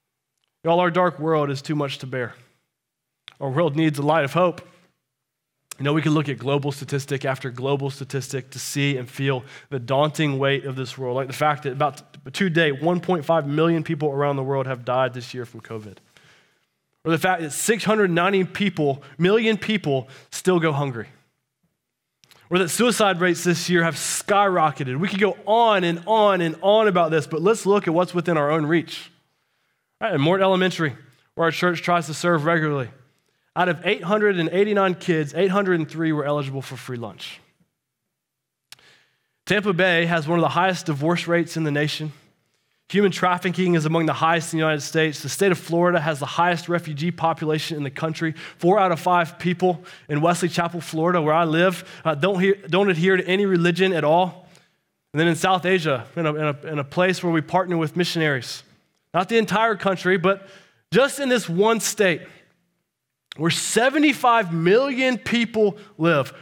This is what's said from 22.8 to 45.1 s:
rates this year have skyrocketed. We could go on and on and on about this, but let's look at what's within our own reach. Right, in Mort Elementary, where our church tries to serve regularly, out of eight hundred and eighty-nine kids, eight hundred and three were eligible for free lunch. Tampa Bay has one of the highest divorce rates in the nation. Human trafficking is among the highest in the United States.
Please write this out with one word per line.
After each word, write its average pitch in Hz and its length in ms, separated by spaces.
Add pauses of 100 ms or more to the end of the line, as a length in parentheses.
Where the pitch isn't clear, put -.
rates 175 220
this 175 260
year 175 140
have 165 120
skyrocketed. 160 1040
We 190 80
could 190 120
go 196 260
on 214 380
and 170 240
on 208 340
and 165 200
on 214 260
about 175 240
this, 147 160
but 160 140
let's 208 240
look 202 220
at 165 60
what's 175 200
within 175 220
our 147 160
own 156 140
reach. - 460 (880)
Right, 214 140
in 143 80
Mort 185 200
Elementary, 180 540 (380)
where 165 120
our 160 60
church 170 300
tries 175 240
to 151 80
serve 165 320
regularly, 151 440 (640)
out 180 120
of 170 160
eight 202 200
hundred 208 340
and 160 140
eighty-nine 196 420
kids, 156 420
eight 185 140
hundred 185 300
and 160 100
three 160 220
were 151 120
eligible 135 380
for 127 160
free 123 200
lunch. - 440 (2000)
Tampa 196 260
Bay 170 320
has 165 220
one 170 100
of 165 60
the 151 60
highest 175 360
divorce 160 420
rates 170 300
in 160 60
the 151 80
nation. 147 420 (760)
Human 196 220
trafficking 180 640
is 156 140
among 165 180
the 151 80
highest 160 400
in 165 60
the 156 40
United 151 180
States. 160 420